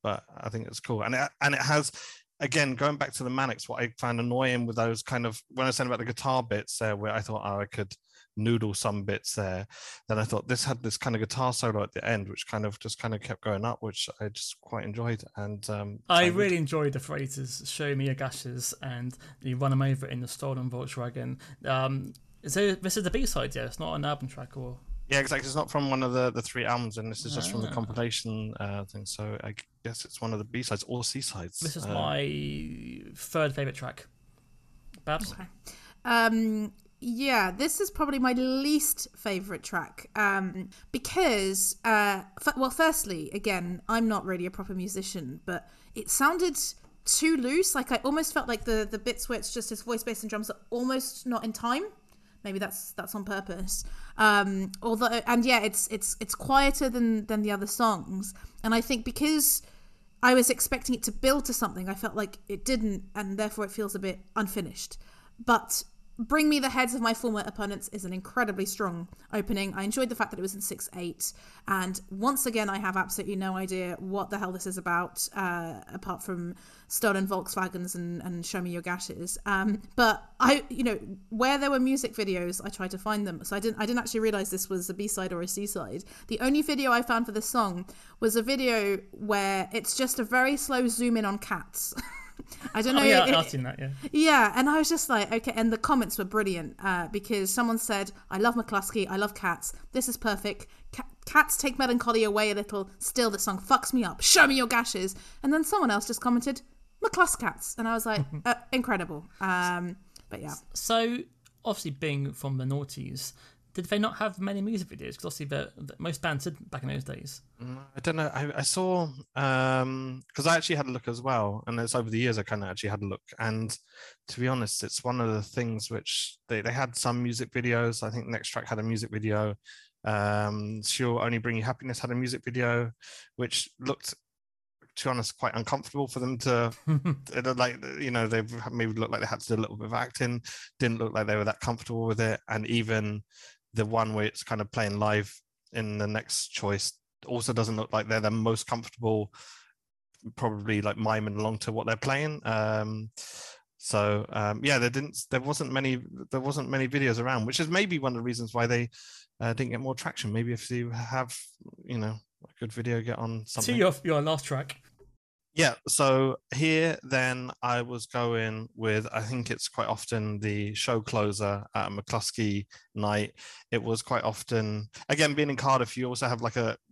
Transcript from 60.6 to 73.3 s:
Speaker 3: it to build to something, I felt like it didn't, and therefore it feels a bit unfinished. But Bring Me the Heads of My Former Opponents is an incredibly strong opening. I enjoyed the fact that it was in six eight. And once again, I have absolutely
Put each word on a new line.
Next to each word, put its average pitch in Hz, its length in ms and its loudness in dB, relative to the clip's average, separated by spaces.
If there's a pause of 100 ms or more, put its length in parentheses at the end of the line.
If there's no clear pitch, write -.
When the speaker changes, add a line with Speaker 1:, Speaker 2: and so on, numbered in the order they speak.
Speaker 3:
it 226 80 -6
to 220 80 -2
build 269 340 4
to 247 80 -2
something, 190 360 -2
I 196 40 -4
felt 202 220 -6
like 202 320 -4
it 196 180 -6
didn't, 214 380 0 (120)
and 196 220 -4
therefore 214 280 -2
it 196 60 -8
feels 202 240 -4
a 196 40 -2
bit 190 200 -4 (160)
unfinished. 202 640 -4 (480)
But - 380 4 (360)
Bring 302 300 4
Me 294 100 6
the 262 100 2
Heads 247 260 2
of 254 60 -2
My 226 120 4
Former 220 320 0
Opponents 202 440 -6
is 196 140 -10
an 180 80 -6
incredibly 190 540 -2
strong 180 420 -4 (240)
opening. 202 440 -2
I 196 80 -2
enjoyed 226 260 0
the 233 60 -4
fact 214 160 -2
that 196 80 -10
it - 20 -4
was 190 140 -4
in 196 60 -10
six - 340 -6
eight. 175 360 -6 (360)
And 190 420 0
once 254 380 0
again, 220 240 0
I 196 80 -2
have 190 180 -2
absolutely 190 380 -2